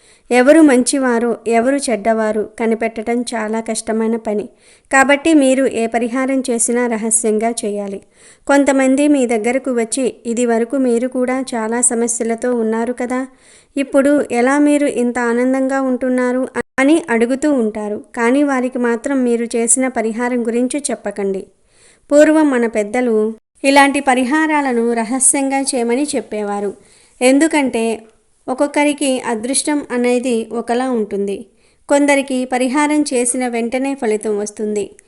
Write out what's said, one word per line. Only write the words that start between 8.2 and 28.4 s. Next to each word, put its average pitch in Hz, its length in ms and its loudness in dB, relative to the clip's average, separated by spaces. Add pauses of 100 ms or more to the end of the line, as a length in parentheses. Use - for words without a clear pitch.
కొంతమంది 269 600 4
మీ 277 180 2
దగ్గరకు 240 440 -2
వచ్చి, 233 440 -2 (120)
"ఇది 233 200 0
వరకు 233 300 0
మీరు 254 320 0
కూడా 254 320 -2
చాలా 233 400 -4
సమస్యలతో 233 760 -2
ఉన్నారు 226 380 -2
కదా, 254 340 -6 (500)
ఇప్పుడు 277 560 2
ఎలా 247 260 2
మీరు 294 280 2
ఇంత 240 320 -2
ఆనందంగా 262 600 0
ఉంటున్నారు?" 254 680 -2 (300)
అని 294 320 4
అడుగుతూ 262 420 0
ఉంటారు. 214 520 -2 (120)
కానీ 247 260 2
వారికి 262 360 -2
మాత్రం 247 460 0
మీరు 233 200 0
చేసిన 233 440 -2
పరిహారం 240 580 -4
గురించి 247 440 -2
చెప్పకండి. 202 560 -6 (640)
పూర్వం 302 380 6
మన 240 160 2
పెద్దలు 220 680 0 (300)
ఇలాంటి 277 360 4
పరిహారాలను 262 920 0
రహస్యంగా 262 680 0
చేయమని 254 460 0 (100)
చెప్పేవారు. 202 580 -6 (460)
ఎందుకంటే 254 800 2 (480)